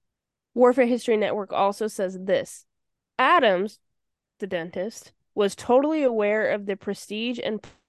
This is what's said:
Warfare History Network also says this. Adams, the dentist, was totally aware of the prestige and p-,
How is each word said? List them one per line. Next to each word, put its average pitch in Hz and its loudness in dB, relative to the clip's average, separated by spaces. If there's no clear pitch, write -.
Warfare 247 4
History 233 0
Network 202 -2
also 202 0
says 190 -6
this. - -2
Adams, 247 2
the 208 -8
dentist, 185 -8
was 202 0
totally 285 2
aware 214 0
of 208 -4
the 196 -4
prestige 220 -8
and 214 -4
p-, - -20